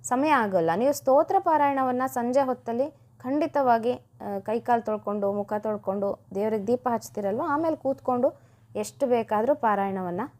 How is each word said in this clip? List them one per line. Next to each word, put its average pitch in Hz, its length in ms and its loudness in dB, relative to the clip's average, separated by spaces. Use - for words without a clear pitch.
ಸಮಯ 269 260 0
ಆಗೋಲ್ಲ. 196 460 2
ನೀವು 254 180 2
ಸ್ತೋತ್ರ 285 460 2
ಪಾರಾಯಣವನ್ನ 277 640 2
ಸಂಜೆ 254 440 0
ಹೊತ್ತಲ್ಲಿ 247 380 -2
ಖಂಡಿತವಾಗಿ, 254 720 2
ಆ, 202 500 -10
ಕೈ 220 160 -4
ಕಾಲು 233 220 0
ತೊಳ್ಕೊಂಡು, 208 520 -2
ಮುಖ 202 260 -4
ತೊಳ್ಕೊಂಡು, 208 500 -4
ದೇವ್ರಿಗೆ 208 320 -2
ದೀಪ 247 260 0
ಹಚ್ತಿರಲ್ವ, 214 520 -4
ಆಮೇಲೆ 311 300 0
ಕೂತ್ಕೊಂಡು 269 540 -2
ಎಷ್ಟು 214 320 -4
ಬೇಕಾದರೂ 233 480 2
ಪಾರಾಯಣವನ್ನ 196 680 -2